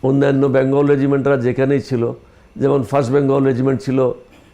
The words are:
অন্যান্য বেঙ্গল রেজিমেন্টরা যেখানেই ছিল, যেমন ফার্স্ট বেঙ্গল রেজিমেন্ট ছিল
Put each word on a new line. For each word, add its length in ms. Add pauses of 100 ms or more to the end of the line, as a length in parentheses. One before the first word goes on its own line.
অন্যান্য 440
বেঙ্গল 400
রেজিমেন্টরা 500
যেখানেই 440
ছিল, 300 (460)
যেমন 260
ফার্স্ট 280
বেঙ্গল 320
রেজিমেন্ট 380
ছিল 300 (420)